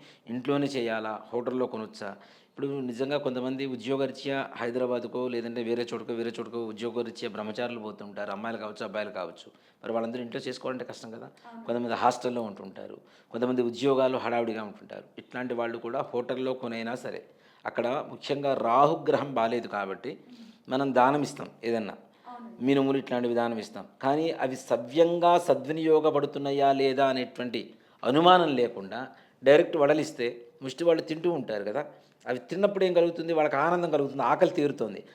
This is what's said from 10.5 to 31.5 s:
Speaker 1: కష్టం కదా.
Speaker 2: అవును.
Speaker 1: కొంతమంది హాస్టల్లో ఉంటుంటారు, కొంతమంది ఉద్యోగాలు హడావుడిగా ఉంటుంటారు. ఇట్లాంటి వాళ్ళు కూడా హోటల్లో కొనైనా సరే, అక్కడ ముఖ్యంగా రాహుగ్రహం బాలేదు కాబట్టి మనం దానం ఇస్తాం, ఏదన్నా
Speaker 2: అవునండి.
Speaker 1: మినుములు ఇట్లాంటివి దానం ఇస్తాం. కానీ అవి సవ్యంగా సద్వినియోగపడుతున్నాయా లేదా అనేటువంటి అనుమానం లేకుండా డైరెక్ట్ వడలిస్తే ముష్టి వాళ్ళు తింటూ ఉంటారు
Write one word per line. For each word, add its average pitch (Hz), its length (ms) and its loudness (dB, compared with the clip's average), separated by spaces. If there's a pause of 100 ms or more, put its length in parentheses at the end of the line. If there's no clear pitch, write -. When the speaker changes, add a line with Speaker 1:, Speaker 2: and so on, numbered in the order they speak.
Speaker 1:
కష్టం 117 260 -14
కదా. 113 140 -14
Speaker 2:
అవును. - 400 -18
Speaker 1:
కొంతమంది 120 280 -2
హాస్టల్లో 120 480 0
ఉంటుంటారు, 101 560 -12 (340)
కొంతమంది 123 300 0
ఉద్యోగాలు 127 560 2
హడావుడిగా 113 460 -2
ఉంటుంటారు. 101 400 -14 (140)
ఇట్లాంటి 123 360 -8
వాళ్ళు 117 240 -4
కూడా 117 240 -4
హోటల్లో 127 520 -4
కొనైనా 117 420 -6
సరే, 101 300 -10 (400)
అక్కడ 120 440 -2
ముఖ్యంగా 139 440 -2
రాహుగ్రహం 139 800 4
బాలేదు 117 340 0
కాబట్టి 101 520 -6 (500)
మనం 131 260 0
దానం 135 260 6
ఇస్తాం, - 280 -6 (140)
ఏదన్నా 113 300 -2 (340)
Speaker 2:
అవునండి. - 380 -10
Speaker 1:
మినుములు 139 320 4
ఇట్లాంటివి 123 360 -2
దానం 117 260 0
ఇస్తాం. 101 280 -12 (160)
కానీ 156 280 0
అవి 131 240 -4
సవ్యంగా 165 840 4
సద్వినియోగపడుతున్నాయా 143 1300 2
లేదా 135 360 4
అనేటువంటి 123 680 -4 (300)
అనుమానం 160 520 6
లేకుండా 117 520 -2 (360)
డైరెక్ట్ 156 340 8
వడలిస్తే 127 680 2 (160)
ముష్టి 135 200 -8
వాళ్ళు 165 200 6
తింటూ 160 280 -2
ఉంటారు 110 320 -4